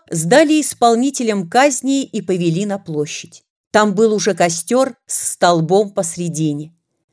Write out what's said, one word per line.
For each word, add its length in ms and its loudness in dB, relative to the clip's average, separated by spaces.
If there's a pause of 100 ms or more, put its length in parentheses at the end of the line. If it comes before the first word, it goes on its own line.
(100)
сдали 500 4
исполнителям 880 0
казни 560 0
и 160 -8
повели 460 -2
на 120 -6
площадь. 680 -8 (300)
Там 220 4
был 180 2
уже 200 0
костер 600 0 (100)
с 280 -6
столбом 580 2
посредине. 840 -6 (400)